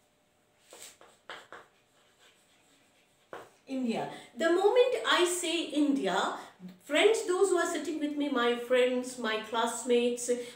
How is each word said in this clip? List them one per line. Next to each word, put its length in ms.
India. 420
The 120
moment 440
I 140
say 400
India, 680
friends, 420
those 220
who 80
are 100
sitting 320
with 180
me, 120
my 260
friends, 640
my 220
classmates, 920